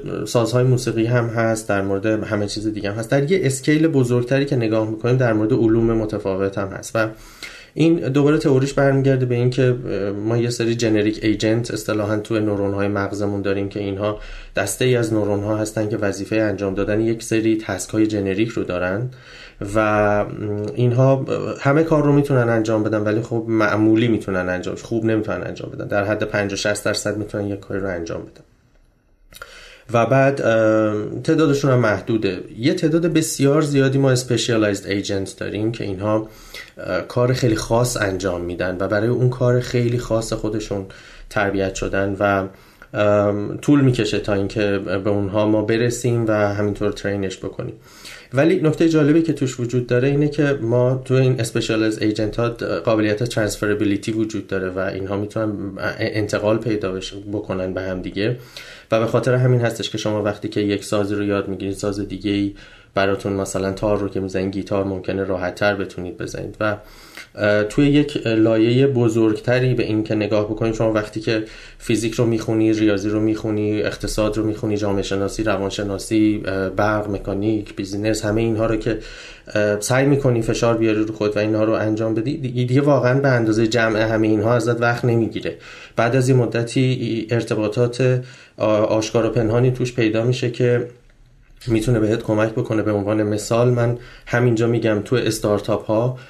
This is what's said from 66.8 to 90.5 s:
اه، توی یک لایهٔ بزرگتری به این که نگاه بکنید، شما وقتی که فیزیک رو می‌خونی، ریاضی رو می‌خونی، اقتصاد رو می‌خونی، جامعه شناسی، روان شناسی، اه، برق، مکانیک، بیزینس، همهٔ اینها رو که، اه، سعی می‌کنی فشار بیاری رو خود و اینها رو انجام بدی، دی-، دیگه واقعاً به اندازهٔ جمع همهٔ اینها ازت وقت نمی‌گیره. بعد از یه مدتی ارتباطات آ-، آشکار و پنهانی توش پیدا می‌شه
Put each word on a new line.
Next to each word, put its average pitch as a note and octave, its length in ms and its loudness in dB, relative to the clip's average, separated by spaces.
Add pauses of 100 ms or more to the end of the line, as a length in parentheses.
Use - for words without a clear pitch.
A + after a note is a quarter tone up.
اه، G#2 280 2
توی C#3+ 240 2
یک C#3+ 400 2
لایهٔ A2+ 600 4
بزرگتری A#2+ 840 2
به A2+ 100 0
این G#2+ 200 0
که A2 120 -2
نگاه G#2 300 0
بکنید، A2 280 -2
شما A2 200 2
وقتی G#2+ 260 -2
که A2 240 -2 (340)
فیزیک A2+ 360 0
رو B2 120 2
می‌خونی، A2 480 2
ریاضی G#2+ 360 2
رو A2 100 0
می‌خونی، G#2+ 600 0
اقتصاد G#2+ 560 -2
رو A2 60 2
می‌خونی، G#2+ 340 -2
جامعه G2 240 0
شناسی، G2 420 -2
روان G2 260 0
شناسی، G#2 760 0
اه، F#2+ 240 -2
برق، G#2 400 0
مکانیک، G2+ 640 -4
بیزینس، G#2 500 -4
همهٔ G#2+ 160 0
اینها A2+ 240 0
رو A2+ 100 0
که، A2 220 -2 (500)
اه، G#2 340 0
سعی C3 240 2
می‌کنی C3 360 2
فشار A2+ 360 2
بیاری A2 260 2
رو G#2+ 100 -4
خود G#2 240 0
و - 20 2
اینها G#2+ 240 2
رو A2 100 2
انجام A2 400 0
بدی، A2+ 240 -2
دی-، B2 280 -2
دیگه B2+ 160 2
واقعاً C3+ 380 4
به C#3 80 2
اندازهٔ A#2 400 2
جمع A2+ 320 2
همهٔ A2 280 2
اینها A2 280 2
ازت A2+ 260 0
وقت A#2 240 0
نمی‌گیره. A2+ 500 0 (400)
بعد A#2+ 200 2
از B2+ 140 2
یه C3 60 6
مدتی A#2+ 960 0
ارتباطات A#2+ 920 0 (360)
آ-، A2 100 -2
آشکار G#2+ 580 2
و A2+ 40 0
پنهانی A#2+ 420 2
توش B2+ 220 -4
پیدا A2+ 300 0
می‌شه B2 280 0